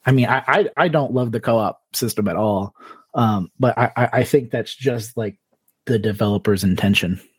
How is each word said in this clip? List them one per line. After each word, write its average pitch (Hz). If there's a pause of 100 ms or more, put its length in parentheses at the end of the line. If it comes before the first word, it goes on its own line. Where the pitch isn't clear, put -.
I 131
mean, 127
I, 127
I, 165
I 170
don't 143
love 123
the 117
co-op 110 (120)
system 107
at 82
all, 101 (420)
um, 107
but 127
I, 120
I, 123
I 123
think 123
that's 117
just, 120
like, 107 (480)
the 120
developer's 104
intention. 92 (200)